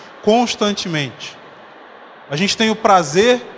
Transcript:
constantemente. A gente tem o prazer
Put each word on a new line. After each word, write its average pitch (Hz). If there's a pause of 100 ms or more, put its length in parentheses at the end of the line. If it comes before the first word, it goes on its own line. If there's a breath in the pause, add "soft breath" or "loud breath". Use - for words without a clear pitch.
(220 loud breath)
constantemente. 202 (920)
A 143
gente 190
tem 220
o 220
prazer 202 (180)